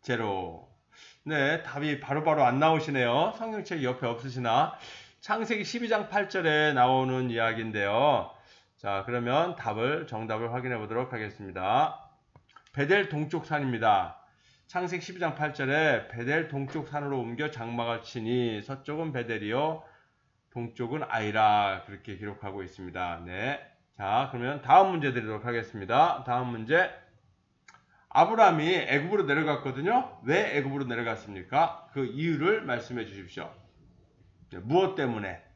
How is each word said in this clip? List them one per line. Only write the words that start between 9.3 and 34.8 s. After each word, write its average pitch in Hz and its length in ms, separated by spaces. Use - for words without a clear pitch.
답을, 120 520
정답을 113 460
확인해 123 240
보도록 113 360
하겠습니다. 104 960
베델 175 360
동쪽 151 360
산입니다. 113 760
창세기 180 360
십이 180 160
장 160 160
팔 147 180
절에 143 560
"베델 139 380
동쪽 139 420
산으로 143 300
옮겨 120 320
장막을 117 520
치니 117 600
서쪽은 147 500
베델이요 120 680
동쪽은 120 580
아이라." 104 800
그렇게 98 300
기록하고 101 460
있습니다. 90 640
네. 107 340
자, 107 340
그러면 127 300
다음 185 300
문제 143 220
드리도록 110 320
하겠습니다. 117 800
다음 123 240
문제. 120 420
아브라함이 175 580
애굽으로 170 560
내려갔거든요. 147 1000
왜 160 340
애굽으로 139 280
내려갔습니까? 117 1080
그 139 120
이유를 160 580
말씀해 120 420
주십시오. 95 480
네, 92 80
무엇 175 360